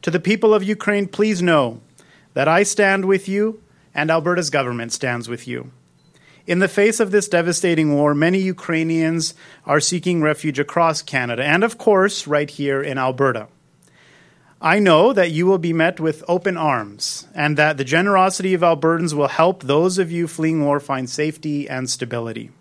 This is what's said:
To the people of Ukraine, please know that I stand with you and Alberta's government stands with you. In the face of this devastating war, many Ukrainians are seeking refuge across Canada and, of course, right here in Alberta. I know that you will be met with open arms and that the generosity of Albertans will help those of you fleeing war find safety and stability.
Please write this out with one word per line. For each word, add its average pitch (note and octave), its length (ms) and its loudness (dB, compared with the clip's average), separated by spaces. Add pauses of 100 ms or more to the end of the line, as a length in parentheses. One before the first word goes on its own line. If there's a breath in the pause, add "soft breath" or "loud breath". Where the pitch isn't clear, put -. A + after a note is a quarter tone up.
To - 80 -4
the E3+ 100 0
people G#3+ 340 2
of G#3 100 2
Ukraine, G3+ 440 -2
please G3+ 360 -2
know C#3 360 2 (540 soft breath)
that C#3 140 0
I E3+ 160 4
stand G3 420 0
with F#3+ 240 0
you G#3+ 320 -2 (320 soft breath)
and D#3 160 -4
Alberta's E3 400 0
government B2 440 -4
stands A#2+ 360 -6
with A#2+ 180 -10
you. B2 240 -10 (760 soft breath)
In F3 100 0
the F#3+ 100 2
face G#3+ 320 2
of G#3+ 120 0
this G3 160 2
devastating E3+ 680 0
war, D3 220 2
many E3+ 240 2
Ukrainians E3 960 -2 (300 loud breath)
are D3 140 2
seeking F3 420 -2
refuge D3+ 380 -2
across D#3+ 440 0
Canada A#2+ 400 -4
and, D3+ 200 2
of A3+ 140 -2
course, G3+ 480 2
right D3 240 0
here C#3 320 -2
in C#3 160 -6
Alberta. C3 500 -2 (1120 soft breath)
I F3 200 2
know F#3+ 340 6
that F3+ 180 2
you D#3+ 140 0
will F#3+ 140 4
be E3 140 -2
met E3 260 0
with D#3+ 280 -4
open F3+ 300 -2
arms A2+ 760 -4
and D3+ 240 -2
that D3+ 200 2
the C3+ 60 -2
generosity F#3 720 2
of E3 60 0
Albertans E3 520 2
will C#3+ 140 0
help F3+ 360 0
those E3 360 2
of E3+ 120 0
you E3+ 160 -2
fleeing D#3+ 360 -2
war C#3+ 160 2
find C3 280 -6
safety D3+ 640 -6
and B2+ 200 -6
stability. A#2 600 -8 (120)